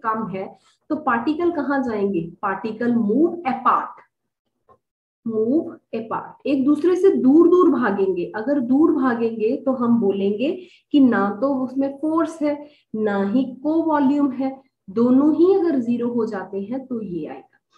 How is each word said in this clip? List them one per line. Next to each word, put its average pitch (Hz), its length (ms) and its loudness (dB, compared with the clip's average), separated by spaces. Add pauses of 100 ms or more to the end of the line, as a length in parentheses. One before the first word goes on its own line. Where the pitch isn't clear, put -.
कम 226 260 -4
है 190 160 -8 (440)
तो 302 60 -2
particle 302 540 -2
कहाँ 277 320 -2
जाएंगे, 202 380 -2 (220)
Particle 220 520 -4
move 240 520 0
apart, 233 560 -2 (1200)
move 226 440 0 (240)
apart, - 520 -8
एक 269 180 0
दूसरे 294 320 2
से 370 160 4
दूर 285 360 6
दूर 359 220 6
भागेंगे। 196 640 0
अगर 269 260 -2
दूर 277 300 4
भागेंगे 233 640 -2
तो - 160 -2
हम 240 280 2
बोलेंगे 196 500 0 (420)
कि 294 80 6
ना 208 280 4 (120)
तो 277 140 0 (100)
उसमें 269 240 -2 (100)
force 320 440 -2
है, 294 160 -2 (360)
ना 208 360 -2
ही 262 140 0 (180)
को 320 200 0
वॉल्यूम 285 500 2
है, 262 180 -4 (380)
दोनों 247 480 2
ही 359 180 4
अगर 339 260 0
ज़ीरो 240 280 -2
हो 240 180 -2
जाते 196 340 -8
हैं 247 260 -8
तो 240 160 -8
ये 175 240 -8
आएगा। - 320 -18 (200)